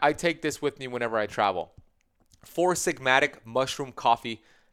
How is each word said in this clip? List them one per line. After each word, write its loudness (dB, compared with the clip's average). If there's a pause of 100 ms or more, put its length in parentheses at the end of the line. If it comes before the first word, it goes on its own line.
I 4
take -2
this -4
with -4
me -10
whenever -4
I 0
travel. -2 (720)
Four 0
Sigmatic 2 (100)
mushroom -2
coffee 0 (300)